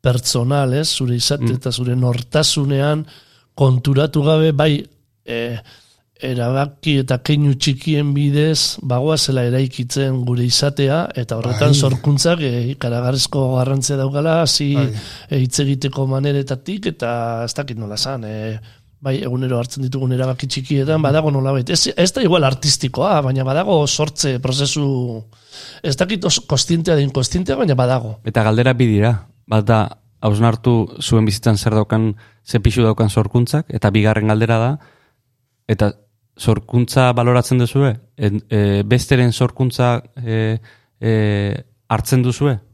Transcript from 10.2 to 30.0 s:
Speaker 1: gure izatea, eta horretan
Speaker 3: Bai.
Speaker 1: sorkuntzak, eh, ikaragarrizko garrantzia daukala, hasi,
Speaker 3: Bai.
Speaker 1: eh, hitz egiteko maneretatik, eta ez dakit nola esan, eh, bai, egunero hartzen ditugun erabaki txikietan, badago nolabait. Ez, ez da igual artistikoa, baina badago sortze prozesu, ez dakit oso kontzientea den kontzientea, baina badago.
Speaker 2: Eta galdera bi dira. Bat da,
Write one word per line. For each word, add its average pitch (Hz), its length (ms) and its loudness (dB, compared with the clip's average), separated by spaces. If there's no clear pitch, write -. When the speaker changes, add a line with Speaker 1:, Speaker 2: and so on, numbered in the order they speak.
Speaker 1:
gure 123 200 0
izatea, 139 680 0
eta 117 220 -4
horretan 123 360 2
Speaker 3:
Bai. - 20 4
Speaker 1:
sorkuntzak, 143 680 2
eh, 123 340 -2
ikaragarrizko 127 800 -2
garrantzia 135 400 0
daukala, 143 460 0
hasi, 143 320 0
Speaker 3:
Bai. 135 140 2
Speaker 1:
eh, 139 120 0
hitz 127 180 -2
egiteko 135 480 -2
maneretatik, 139 800 -4
eta 117 560 -4
ez 117 100 -8
dakit 131 240 -8
nola 107 180 -10
esan, 127 280 -6
eh, 110 360 -8
bai, 135 200 -2
egunero 127 380 -2
hartzen 123 240 -6
ditugun 127 300 -2
erabaki 131 340 -4
txikietan, 139 540 -2
badago 151 300 2
nolabait. 135 380 0
Ez, 180 260 0
ez 170 180 2
da 262 100 -2
igual 170 200 4
artistikoa, 131 800 0
baina 131 220 0
badago 156 440 2
sortze 143 520 -2
prozesu, 131 840 -2
ez - 140 -2
dakit 185 280 0
oso 190 220 0
kontzientea 165 480 0
den 139 160 2
kontzientea, 135 440 -2
baina 160 200 2
badago. 123 480 0
Speaker 2:
Eta 113 200 0
galdera 120 300 4
bi 123 140 2
dira. 107 400 2
Bat 107 180 2
da, 110 320 2